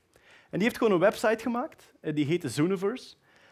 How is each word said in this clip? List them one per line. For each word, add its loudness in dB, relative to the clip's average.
En -4
die 2
heeft 0
gewoon 2
een 4
website 2
gemaakt, -8
eh, -6
die 0
heette -2
Zooniverse. -2